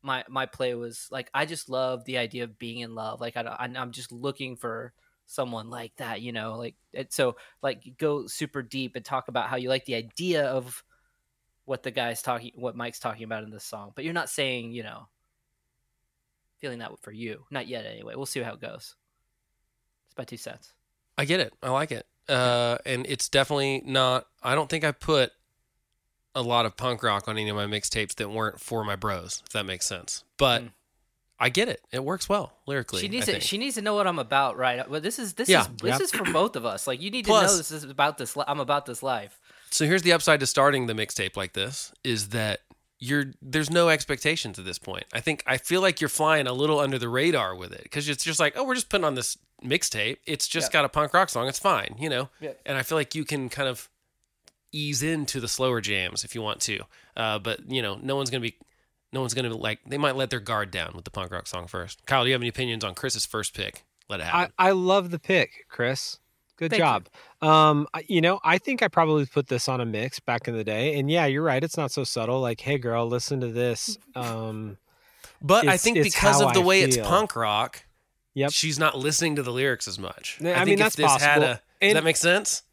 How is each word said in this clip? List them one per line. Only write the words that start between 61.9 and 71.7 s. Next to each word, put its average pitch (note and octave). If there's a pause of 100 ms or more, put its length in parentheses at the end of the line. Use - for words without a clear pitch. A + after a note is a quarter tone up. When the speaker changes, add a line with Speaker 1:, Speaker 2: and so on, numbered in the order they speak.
Speaker 2:
Kyle, C3+
do B2
you C3
have B2
any A#2+
opinions A#2
on G#2
Chris's -
first G#2+
pick? - (240)
Let G2
it D#2
Speaker 3:
I, - (140)
Speaker 2:
happen. F3+
Speaker 3:
I F#3
love F#3
the E3+
pick, -
Chris. - (400)
Good E3
Speaker 1:
Thank A3
you. E3+
Speaker 3:
job. A2 (340)
Um, D#3
I, D#3+
you F3
know, F3+
I E3
think B3+
I G#3+
probably D#3
put C#3
this B2
on B2+
a -
mix A2+
back A#2+
in A#2
the A2
day. A#2+
And C#3
yeah, E3
you're C#3
right. C#3
It's E3